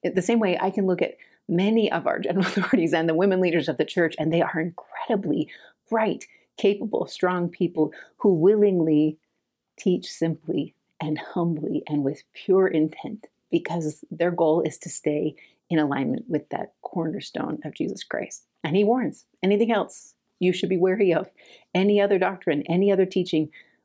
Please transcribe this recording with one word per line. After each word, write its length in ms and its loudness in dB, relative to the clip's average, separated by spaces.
it, 120 -2
the 60 2
same 180 2
way 200 0
I 100 0
can 160 0
look 160 2
at 160 -4
many 440 2
of 160 -2
our 120 -2
general 260 0
<laughs> 20 -4
authorities 460 0
and 140 2
the 80 2
women 260 2
leaders 260 0
of 100 -4
the 80 0
church, 320 0
and 140 -2
they 100 2
are 180 -2
incredibly 920 -4
bright, 360 -2
capable, 500 0
strong 420 -2
people 420 0
who 160 4
willingly 840 4
teach 340 0
simply 640 -4
and 160 -4
humbly 720 -4
and 160 -2
with 200 -4
pure 340 2
intent, 600 -2
because 600 -4
their 200 0
goal 300 2
is 180 -4
to 100 -14
stay 460 -4
in 100 2
alignment 500 -2
with 200 -4
that 320 -8
cornerstone 840 -6
of 80 -10
Jesus 300 -6
Christ. 420 -8
And 120 -2
he 80 4
warns, 420 -2
anything 300 2
else 420 -4
you 140 2
should 160 -4
be 80 2
wary 360 2
of. 180 -2
Any 260 4
other 200 4
doctrine, 440 0
any 280 2
other 140 4
teaching 440 -2